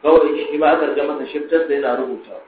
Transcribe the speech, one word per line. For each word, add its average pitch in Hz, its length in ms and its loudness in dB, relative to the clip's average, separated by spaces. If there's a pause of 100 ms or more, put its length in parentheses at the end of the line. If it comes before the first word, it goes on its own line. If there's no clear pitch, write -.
Kawai 156 280 6 (160)
shi 151 100 -6
ma 156 160 4
aka 156 140 0
riga 143 160 -2
masa 143 240 -6
shiftar 160 400 -4
da 143 60 0
yana 127 260 -2
rubutawa. 123 480 -10